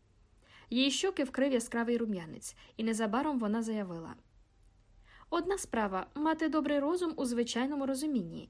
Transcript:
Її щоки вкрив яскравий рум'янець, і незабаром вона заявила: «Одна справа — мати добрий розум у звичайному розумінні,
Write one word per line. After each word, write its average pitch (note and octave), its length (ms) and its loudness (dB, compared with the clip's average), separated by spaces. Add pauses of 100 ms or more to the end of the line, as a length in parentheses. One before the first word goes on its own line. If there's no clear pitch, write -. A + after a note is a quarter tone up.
(680)
Її C4 220 4
щоки F#4 320 0
вкрив C4 300 2
яскравий A#3 440 0
рум'янець, G3 580 -4 (220)
і A3+ 60 -4
незабаром A3+ 560 0
вона A3 240 0
заявила: F#3+ 520 -4 (1120)
«Одна F4 280 2
справа — G3+ 580 -2
мати D#4+ 340 2
добрий D4 300 2
розум E4 360 0
у C#4 100 -2
звичайному B3 600 0
розумінні, B3+ 640 -2